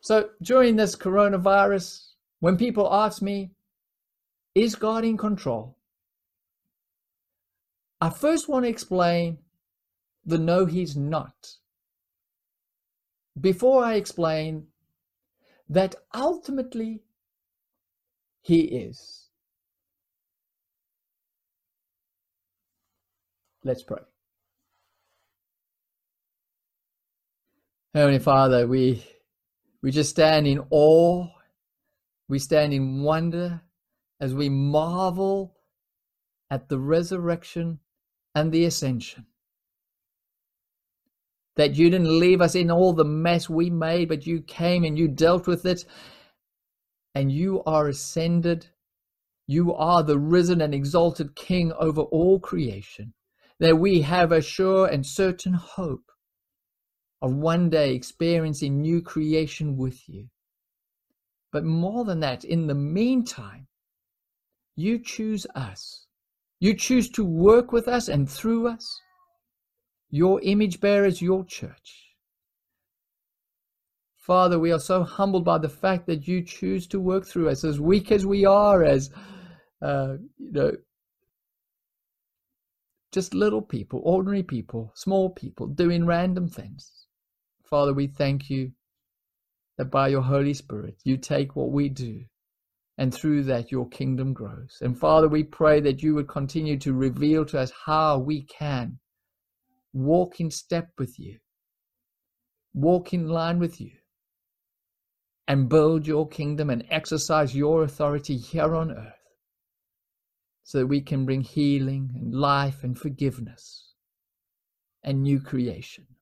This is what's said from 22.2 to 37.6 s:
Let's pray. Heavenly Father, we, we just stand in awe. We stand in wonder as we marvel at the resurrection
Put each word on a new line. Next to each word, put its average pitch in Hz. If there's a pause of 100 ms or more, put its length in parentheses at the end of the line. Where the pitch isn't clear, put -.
Let's 127
pray. - (4000)
Heavenly 143
Father, 135
we, 127 (800)
we 139
just 147
stand 156
in 139
awe. 170 (1000)
We 139
stand 151
in 135
wonder 165 (580)
as 135
we 143
marvel 180 (920)
at 135
the 139
resurrection 170 (540)